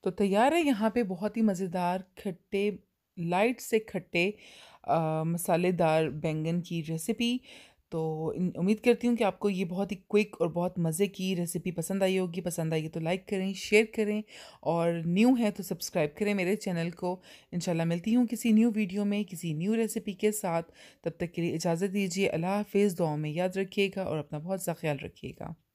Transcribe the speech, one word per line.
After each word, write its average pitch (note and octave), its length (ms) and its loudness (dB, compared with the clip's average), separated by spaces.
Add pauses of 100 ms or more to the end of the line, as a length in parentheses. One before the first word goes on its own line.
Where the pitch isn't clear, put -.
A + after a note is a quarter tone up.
तो G3 80 0
तैयार G#3 420 4
है E4+ 120 4
यहाँ A3 240 2
पे - 140 0
बहुत F#3+ 340 -4
ही A3+ 40 0
मज़ेदार F#3 600 0 (200)
खट्टे, G3+ 560 -2 (400)
लाइट F3+ 400 2
से - 200 0
खट्टे, F#3 580 -2 (500)
अ, D#3+ 360 2
मसालेदार E3 840 2
बैंगन D#3 520 -2
की E3+ 200 -4
रेसिपी। A3 600 -2 (500)
तो D#3+ 420 -2
इन, F3+ 240 -2
उम्मीद G3+ 220 2
करती A#3+ 280 4
हूँ A#3+ 80 4
कि A3+ 80 0
आपको G3+ 260 0
ये F#3+ 160 0
बहुत F#3+ 260 -4
ही G3+ 40 -4
क्विक G#3 460 0
और F3 60 2
बहुत F3 320 -2
मज़े E3 280 0
की F#3+ 280 -4
रेसिपी F3 360 -4
पसंद F#3+ 320 -2
आई F#3+ 140 2
होगी। F3+ 240 -2
पसंद E3 320 -4
आई D#3+ 140 -2
तो E3 120 -8
लाइक E3+ 300 -2
करें, F#3+ 240 -2
शेयर G#3+ 420 4
करें G#3 280 0 (400)
और E3+ 420 2
न्यू G#3 300 6
है A3+ 160 2
तो G#3 120 -10
सब्सक्राइब D#3+ 540 -2
करें G#3 160 0
मेरे F#3+ 220 2
चैनल F3 360 -4
को। F3+ 300 -6 (320)
इंशाल्लाह E3+ 320 0
मिलती E3+ 280 0
हूँ B3 120 4
किसी A3+ 280 0
न्यू A3+ 180 6
वीडियो G3+ 340 -2
में, G3+ 200 0
किसी E3+ 280 -6
न्यू F3 200 0
रेसिपी A3 400 -2
के G#3+ 180 2
साथ। E3+ 320 -2 (400)
तब D#3+ 160 -4
तक F3 120 -4
के - 100 -4
लिए E3+ 100 0
इजाज़त E3 380 0
दीजिए। F#3+ 380 0
अल्लाह F3 280 0
हाफ़िज़। G#3 400 2
दुआओं D#3+ 220 0
में D3+ 140 -4
याद F3+ 260 -2
रखिएगा G3 460 -2
और D#3 140 -2
अपना D3 220 -6
बहुत F#3 240 -6
सा E3+ 100 -2
ख्याल D3+ 240 -2
रखिएगा। - 580 -12 (200)